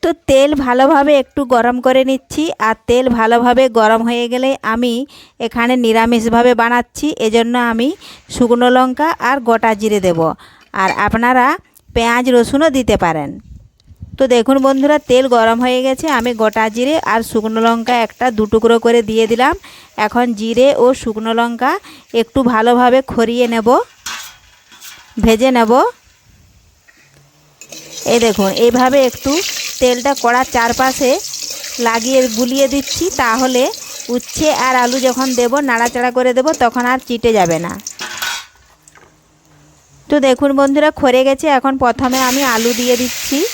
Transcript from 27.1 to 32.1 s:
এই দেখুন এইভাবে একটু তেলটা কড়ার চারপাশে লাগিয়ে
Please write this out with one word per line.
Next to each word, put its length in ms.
এই 60
দেখুন 300
এইভাবে 340
একটু 220
তেলটা 340
কড়ার 320
চারপাশে 560
লাগিয়ে 400